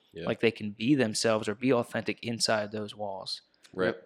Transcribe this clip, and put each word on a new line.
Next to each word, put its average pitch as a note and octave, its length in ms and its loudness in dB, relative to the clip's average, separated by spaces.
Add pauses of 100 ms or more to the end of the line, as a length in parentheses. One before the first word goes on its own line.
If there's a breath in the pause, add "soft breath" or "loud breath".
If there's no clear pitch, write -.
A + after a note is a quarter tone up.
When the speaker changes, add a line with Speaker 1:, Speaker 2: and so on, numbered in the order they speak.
(140)
Speaker 1:
Yeah. E2 100 -8
Speaker 2:
like A2 160 0
they A2+ 100 6
can G#2+ 200 -6
be A2+ 240 2
themselves A2 540 2
or G#2 60 0
be B2+ 160 0
authentic A#2 540 0
inside A2 480 0
those G#2 240 -6
walls. G2 460 -10 (320)
Speaker 1:
Right. F#2 200 0 (120)